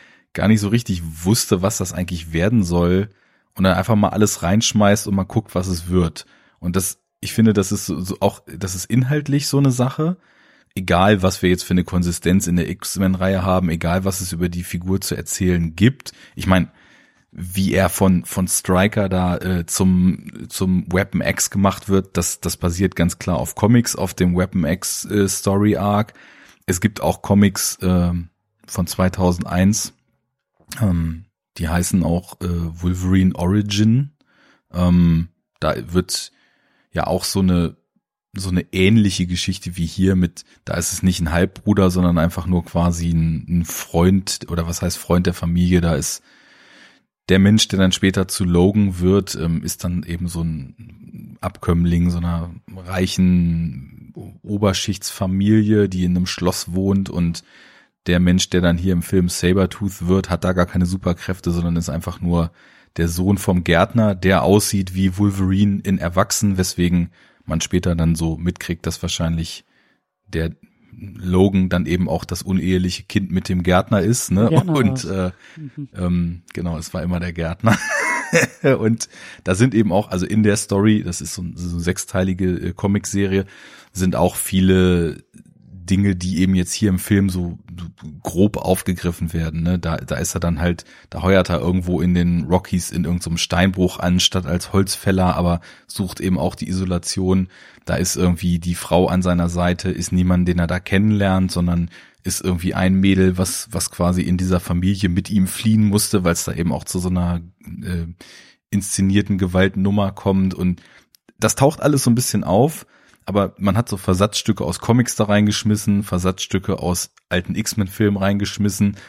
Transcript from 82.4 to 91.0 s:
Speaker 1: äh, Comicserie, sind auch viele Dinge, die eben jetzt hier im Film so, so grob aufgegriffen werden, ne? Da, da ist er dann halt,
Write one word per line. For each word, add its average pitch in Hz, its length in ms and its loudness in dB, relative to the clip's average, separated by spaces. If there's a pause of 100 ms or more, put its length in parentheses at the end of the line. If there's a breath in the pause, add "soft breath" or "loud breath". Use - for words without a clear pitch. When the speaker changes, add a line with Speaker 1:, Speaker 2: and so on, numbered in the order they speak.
Speaker 1:
äh, 85 40 -6
Comicserie, 98 720 0 (460 loud breath)
sind 92 240 0
auch 85 200 0
viele 92 880 2 (640)
Dinge, 95 300 2
die 90 240 -2
eben 95 160 2
jetzt 90 180 0
hier 107 160 0
im 92 80 2
Film 101 320 2
so, 87 300 -6 (180)
so 82 320 -14 (140)
grob 98 340 0
aufgegriffen 87 760 -2
werden, 82 300 -4
ne? 90 140 2
Da, 82 200 -4
da - 180 -8
ist - 180 -4
er 95 60 -4
dann 85 200 -2
halt, 87 260 -2 (240 loud breath)